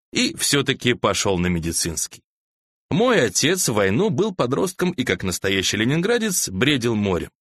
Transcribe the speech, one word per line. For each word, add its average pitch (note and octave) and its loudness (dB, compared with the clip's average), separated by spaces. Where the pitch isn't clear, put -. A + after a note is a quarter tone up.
и - 0
всё-таки C3 0
пошёл G2 0
на F2 2
медицинский. E2+ -4
Мой G#3+ 2
отец D3 0
в B2 0
войну G#2 2
был F#3 0
подростком E3+ -2
и, - -2
как F2+ -2
настоящий G2 -2
ленинградец, F3+ 0
бредил A#2 0
морем. F#2+ 0